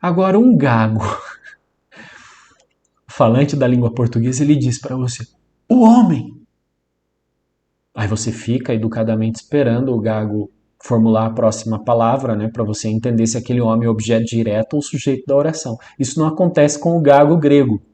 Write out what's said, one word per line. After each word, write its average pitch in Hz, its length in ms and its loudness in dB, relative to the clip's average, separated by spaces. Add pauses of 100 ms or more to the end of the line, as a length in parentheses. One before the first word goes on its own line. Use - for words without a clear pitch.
Agora, 190 360 0
um 240 180 6
gago, 113 460 2
<laughs> - 2000 -14
falante 135 480 2
da 131 120 0
língua 120 260 2
portuguesa, 123 500 -2
ele 147 120 4
diz 127 240 -2
pra 131 160 -10
você, 127 300 -6 (420)
O 254 140 4
homem. 220 540 4 (1600)
Aí 107 120 -6
você 110 240 -4
fica 120 420 -4
educadamente 110 680 -2
esperando 127 540 -2
o 117 60 -2
gago 107 520 -4 (320)
formular 113 420 2
a 110 60 -2
próxima 110 520 -2
palavra, 120 520 0
né, 104 120 -4
pra 113 160 -6
você 107 240 -6
entender 113 380 -2
se 113 120 -2
aquele 123 220 -4
homem 117 280 0
é - 20 0
objeto 113 360 -2
direto 110 500 -2
ou 147 60 0
sujeito 135 440 -4
da 139 100 -2
oração. 147 420 -2 (200)
Isso 135 220 -6
não 156 80 2
acontece 156 520 0
com 170 160 -2
o 170 60 0
gago 147 360 6
grego. 143 440 2 (120)